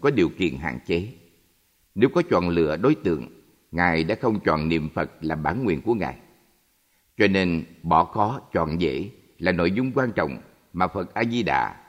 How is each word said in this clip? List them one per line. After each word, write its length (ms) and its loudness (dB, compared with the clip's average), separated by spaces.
có 100 4
điều 180 2
kiện 280 -2
hạn 300 -8
chế. 220 -2
Nếu 200 2
có 160 2
chọn 180 2
lựa 280 2
đối 180 2
tượng, 340 -2
Ngài 340 2
đã 160 0
không 200 0
chọn 280 0
niệm 260 0
Phật 160 -4
là 160 -4
bản 280 -2
nguyện 180 0
của 120 0
Ngài. 240 -6
Cho 100 4
nên 380 2
bỏ 220 6
khó 360 -2
chọn 280 -2
dễ 300 -2
là 140 0
nội 180 2
dung 240 -2
quan 180 0
trọng 280 -4
mà 160 0
Phật 260 -6
A 100 0
Di 180 -2
Đà 340 0